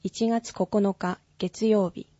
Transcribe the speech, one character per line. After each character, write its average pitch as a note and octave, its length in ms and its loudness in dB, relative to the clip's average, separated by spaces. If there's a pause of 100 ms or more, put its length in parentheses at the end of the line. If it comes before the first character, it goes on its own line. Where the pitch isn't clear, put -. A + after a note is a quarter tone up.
一 A3+ 240 -2
月 A#3 260 0
九 F#3 140 -2 (260)
日 F3+ 280 -4 (180)
月 F#3 300 -2
曜 G3+ 220 4
日。 - 180 -12 (120)